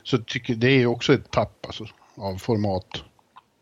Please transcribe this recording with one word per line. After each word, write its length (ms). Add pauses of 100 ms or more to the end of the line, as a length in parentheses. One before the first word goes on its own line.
så 160
tycker, 360
det 120
är 120
ju 80
också 260
ett 180
tapp, 360
alltså, 180 (320)
av 200
format. 500 (760)